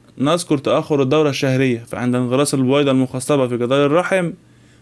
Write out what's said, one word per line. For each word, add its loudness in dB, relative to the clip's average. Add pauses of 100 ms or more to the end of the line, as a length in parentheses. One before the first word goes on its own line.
(180)
نذكر 0
تأخر 0
الدورة 2
الشهرية، 0
فعند -4
انغراس 0
البويضة 2
المخصبة 0
في -4
جدار 0
الرحم 0 (500)